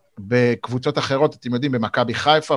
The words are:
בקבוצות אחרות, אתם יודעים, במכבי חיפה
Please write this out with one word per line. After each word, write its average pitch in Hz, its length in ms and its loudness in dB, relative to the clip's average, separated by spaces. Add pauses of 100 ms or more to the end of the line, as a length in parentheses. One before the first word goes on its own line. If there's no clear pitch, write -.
(200)
בקבוצות 123 800 0
אחרות, 139 380 0
אתם 123 180 -8
יודעים, 131 180 -2
במכבי 117 420 -2
חיפה 151 440 2